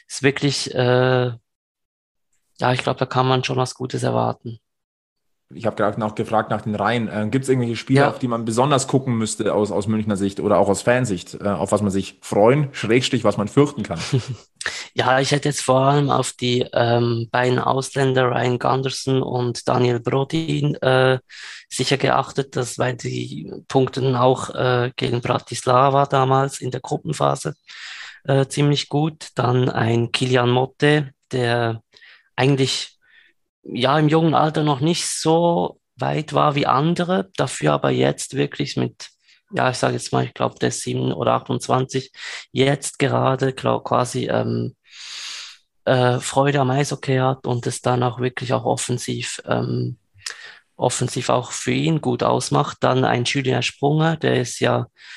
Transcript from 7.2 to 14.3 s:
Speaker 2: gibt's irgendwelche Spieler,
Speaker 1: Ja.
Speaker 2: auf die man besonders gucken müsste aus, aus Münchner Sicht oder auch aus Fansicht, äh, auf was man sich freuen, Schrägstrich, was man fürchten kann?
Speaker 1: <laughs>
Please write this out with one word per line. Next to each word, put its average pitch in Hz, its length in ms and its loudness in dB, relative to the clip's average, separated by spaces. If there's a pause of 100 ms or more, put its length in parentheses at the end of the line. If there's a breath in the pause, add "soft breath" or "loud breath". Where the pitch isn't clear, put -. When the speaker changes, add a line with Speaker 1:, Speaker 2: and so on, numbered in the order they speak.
Speaker 2:
gibt's 135 200 -2
irgendwelche 120 260 0
Spieler, 135 280 2
Speaker 1:
Ja. 139 80 4
Speaker 2:
auf - 100 -10
die 131 80 -2
man 117 160 -2
besonders 127 420 2
gucken 131 320 0
müsste 107 340 -2
aus, 101 200 0
aus 98 160 -2
Münchner 107 280 0
Sicht 98 220 -2
oder 92 200 2
auch 98 100 4
aus 95 140 0
Fansicht, 123 580 0
äh, 101 80 -2
auf 95 240 0
was 104 100 2
man 101 80 0
sich 95 320 -4
freuen, 123 500 4
Schrägstrich, 120 520 0
was 104 120 2
man 104 120 -2
fürchten 143 340 0
kann? 82 160 -6 (140)
Speaker 1:
<laughs> 131 80 2 (760 loud breath)